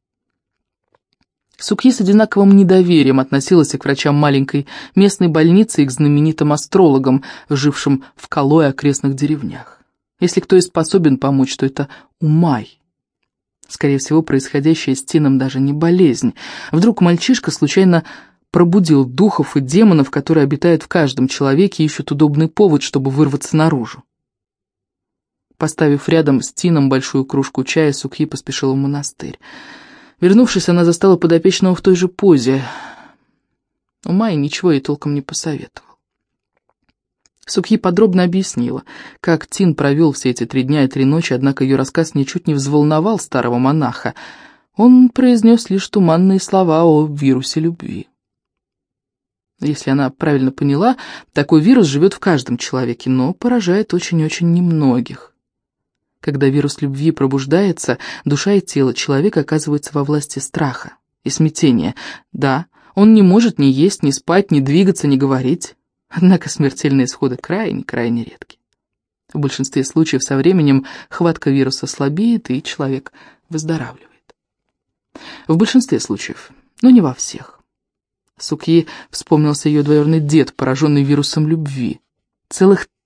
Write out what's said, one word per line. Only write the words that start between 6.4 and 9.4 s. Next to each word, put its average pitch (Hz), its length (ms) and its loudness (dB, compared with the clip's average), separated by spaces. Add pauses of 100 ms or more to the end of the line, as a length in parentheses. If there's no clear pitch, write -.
астрологам, 135 720 2 (240)
жившим 139 560 -2 (120)
в - 120 -20
Кало 151 340 2
и 143 40 4
окрестных 135 480 -2
деревнях. 143 680 -6 (400)